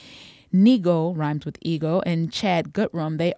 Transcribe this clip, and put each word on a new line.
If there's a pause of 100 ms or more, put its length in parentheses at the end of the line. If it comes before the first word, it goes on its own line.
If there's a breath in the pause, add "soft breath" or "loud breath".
(520 loud breath)
Nego,
rhymes
with
ego,
and
Chad
Guttram.
They